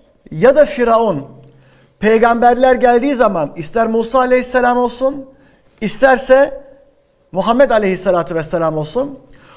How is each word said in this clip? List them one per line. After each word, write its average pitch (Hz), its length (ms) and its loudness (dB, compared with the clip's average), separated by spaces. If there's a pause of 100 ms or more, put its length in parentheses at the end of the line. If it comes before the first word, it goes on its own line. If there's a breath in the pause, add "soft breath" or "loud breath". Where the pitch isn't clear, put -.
(320)
ya 226 240 2
da 294 100 4
Firavun 226 600 -2 (760 soft breath)
peygamberler 233 760 4
geldiği 240 400 2
zaman, 196 400 -2
ister 226 320 -4
Musa 226 320 -2
aleyhisselam 247 580 0
olsun, 262 480 -4 (560 soft breath)
isterse 262 840 0 (680)
Muhammed 226 380 0
aleyhissalatu 185 680 -2
vesselam 160 420 -4
olsun, 262 420 -6 (380 soft breath)